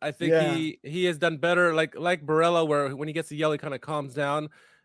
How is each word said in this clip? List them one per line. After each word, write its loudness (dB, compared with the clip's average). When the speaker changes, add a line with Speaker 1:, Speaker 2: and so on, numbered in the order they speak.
Speaker 1:
I -4
think -2
Speaker 2:
Yeah. 4
Speaker 1:
he, -4
he -4
has -2
done 0
better, 4
like, 0
like -2
Barella, 4
where 0
when -8
he -8
gets -6
the -10
yellow, 0
he -2
kinda -8
calms -8
down. -2